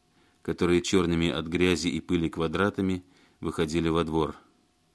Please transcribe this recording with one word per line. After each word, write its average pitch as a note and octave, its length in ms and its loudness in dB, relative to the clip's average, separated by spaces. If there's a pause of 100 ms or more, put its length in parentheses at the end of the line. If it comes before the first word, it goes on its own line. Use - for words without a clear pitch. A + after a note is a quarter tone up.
(480)
которые F2 340 2
чёрными E2+ 480 2
от D#2+ 180 -4
грязи F2 420 2
и E2 100 -4
пыли E2 300 -2
квадратами F2+ 760 -2 (380)
выходили E2 480 -2
во D#2+ 160 2
двор. D#2 320 -2 (580)